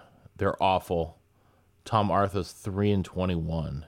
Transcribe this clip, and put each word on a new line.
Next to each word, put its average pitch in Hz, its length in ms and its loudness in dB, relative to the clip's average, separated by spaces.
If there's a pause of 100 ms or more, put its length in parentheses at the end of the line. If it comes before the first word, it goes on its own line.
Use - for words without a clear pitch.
(360)
They're 98 240 0
awful. 90 580 0 (640)
Tom 104 260 2
Arthur's 95 420 0
three 104 380 -2
and 98 140 2
twenty-one. 82 840 -4